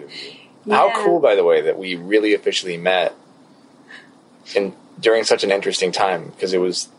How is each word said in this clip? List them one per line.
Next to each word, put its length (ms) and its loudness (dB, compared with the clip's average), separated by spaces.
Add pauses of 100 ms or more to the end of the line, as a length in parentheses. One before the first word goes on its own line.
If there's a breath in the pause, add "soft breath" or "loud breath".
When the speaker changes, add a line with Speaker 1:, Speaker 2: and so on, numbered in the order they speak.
Speaker 1:
of 120 -18
you. 600 -10
How 160 4
Speaker 2:
Yeah. 140 -2
Speaker 1:
cool, 160 2
by 140 4
the 100 2
way, 180 4
that 180 -2
we 160 -6
really 400 2
officially 420 -4
met 360 0 (1400 loud breath)
in, 180 -2 (260)
during 240 2
such 200 0
an 80 0
interesting 400 0
time, 480 -2
'cause 140 -4
it 60 2
was 280 -2 (120)